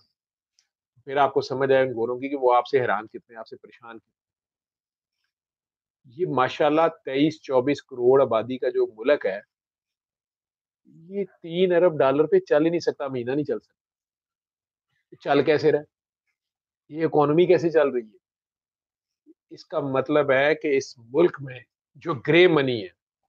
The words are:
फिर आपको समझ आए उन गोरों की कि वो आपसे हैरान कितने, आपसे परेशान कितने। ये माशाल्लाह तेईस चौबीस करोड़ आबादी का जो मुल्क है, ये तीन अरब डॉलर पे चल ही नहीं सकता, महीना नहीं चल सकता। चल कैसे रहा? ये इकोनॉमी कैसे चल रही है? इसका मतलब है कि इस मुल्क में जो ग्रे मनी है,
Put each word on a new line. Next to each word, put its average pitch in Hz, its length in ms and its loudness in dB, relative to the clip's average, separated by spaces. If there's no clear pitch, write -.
फिर 139 140 -6
आपको 139 220 2
समझ 135 320 -2
आए 131 140 4
उन 127 60 -6
गोरों 117 260 -4
की 135 100 -8
कि 143 80 -8
वो 127 160 2
आपसे 123 280 2
हैरान 107 260 -4
कितने, 117 300 -20
आपसे 113 200 -18
परेशान 113 420 -20
कितने। - 260 -20
ये 139 200 -6
माशाल्लाह 151 600 0
तेईस 151 540 -4
चौबीस 139 380 -2
करोड़ 127 420 2
आबादी 117 360 -2
का 127 120 -4
जो 123 160 -2
मुल्क 123 400 -2
है, 101 160 -6
ये 170 360 -10
तीन 180 500 -2
अरब 170 220 4
डॉलर 143 300 2
पे 185 140 4
चल 156 240 2
ही 165 60 2
नहीं 170 100 -2
सकता, 143 280 -4
महीना 127 260 -6
नहीं 147 100 -2
चल 120 140 -6
सकता। - 260 -20
चल 143 220 0
कैसे 151 280 2
रहा? 147 120 2
ये 156 140 -6
इकोनॉमी 151 420 2
कैसे 170 240 2
चल 147 200 2
रही 120 160 -6
है? 107 120 -20
इसका 160 280 -10
मतलब 139 500 0
है 139 240 2
कि 151 220 -2
इस - 220 -4
मुल्क 139 420 -2
में 127 240 -16
जो 156 180 -8
ग्रे 160 340 4
मनी 135 320 0
है, 92 120 -14